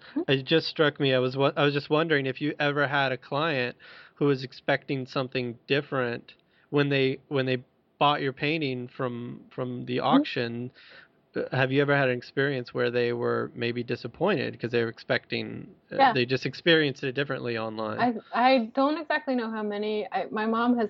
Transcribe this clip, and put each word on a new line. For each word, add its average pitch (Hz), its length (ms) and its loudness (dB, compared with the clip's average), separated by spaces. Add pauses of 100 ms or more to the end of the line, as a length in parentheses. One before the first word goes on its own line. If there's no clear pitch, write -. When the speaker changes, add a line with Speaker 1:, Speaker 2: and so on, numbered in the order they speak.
(160)
Speaker 1:
Mm-hmm. 294 160 -2
Speaker 2:
it 135 120 4
just 160 240 2
struck 147 320 0
me, 135 140 4
I 127 60 4
was 127 180 0
wa-, 139 180 2
I 156 80 2
was 143 100 4
just 143 160 -4
wondering 151 360 2
if 131 160 -4
you 147 180 0
ever 143 280 2
had 139 240 2
a 127 60 -2
client 139 580 -2 (400)
who 151 100 2
was 135 180 2
expecting 135 640 -2
something 123 520 -4 (100)
different 135 680 -2 (360)
when 143 200 2
they, 135 380 2
when 135 180 0
they 127 180 -2 (360)
bought 147 220 4
your 135 120 -2
painting 143 540 -2
from, 120 640 -6
from 127 360 -6
the 123 120 -2
Speaker 1:
Mm-hmm. 120 100 -2
Speaker 2:
auction. 123 640 0 (640)
Uh, 123 60 -2 (100)
have 131 200 0
you 139 100 4
ever 143 140 2
had 139 140 2
an 123 80 -2
experience 135 560 -4
where 123 180 0
they 120 220 0
were 120 420 -2
maybe 120 280 -4
disappointed 123 760 -4
'cause 117 120 -6
they 120 120 2
were 113 60 -2
expecting, 117 800 -6 (240)
uh, - 60 -8
Speaker 1:
Yeah. 269 160 6
Speaker 2:
they 123 120 2
just 131 200 -2
experienced 151 580 2
it 131 100 -4
differently 131 440 -4
online? 110 420 -4 (340)
Speaker 1:
I, 226 120 2 (100)
I - 20 6 (160)
don't 285 280 2
exactly 302 340 -4
know 226 160 -4
how 214 120 -6
many. 208 480 -4
I, 185 200 -2
my 214 140 -2
mom 233 320 2
has 220 120 0